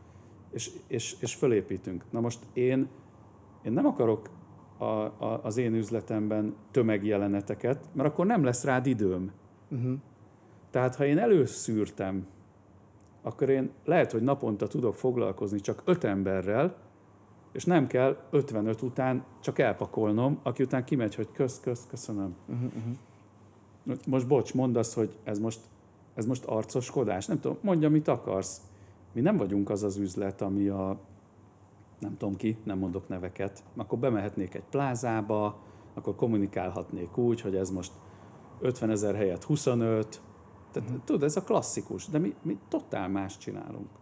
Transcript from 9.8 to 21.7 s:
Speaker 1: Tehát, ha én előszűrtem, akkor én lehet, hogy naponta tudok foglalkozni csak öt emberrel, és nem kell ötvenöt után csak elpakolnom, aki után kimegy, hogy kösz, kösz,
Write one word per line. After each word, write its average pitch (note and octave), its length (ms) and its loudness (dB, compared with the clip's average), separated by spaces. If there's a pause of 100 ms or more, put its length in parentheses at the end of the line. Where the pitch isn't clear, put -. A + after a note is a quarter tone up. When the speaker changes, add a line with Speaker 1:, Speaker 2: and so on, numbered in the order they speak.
Speaker 1:
Tehát, B2+ 240 2
ha C#3+ 100 2
én C#3+ 140 4
előszűrtem, G#2+ 1080 2 (960)
akkor B2+ 260 -2
én C3+ 220 2 (140)
lehet, D3+ 280 4
hogy A2+ 100 0
naponta A#2+ 440 0
tudok G#2+ 280 0
foglalkozni G#2+ 640 -2
csak G#2+ 240 -6
öt F3+ 200 2
emberrel, G2 720 0 (760)
és - 120 -8
nem D3+ 220 6
kell C3 300 4 (140)
ötvenöt A2 520 0
után C3 420 0 (160)
csak - 180 -2
elpakolnom, A2 840 2
aki B2+ 200 -2
után B2+ 220 0
kimegy, A#2 300 0
hogy A2 180 -4
kösz, B2+ 280 -2
kösz, B2 300 -6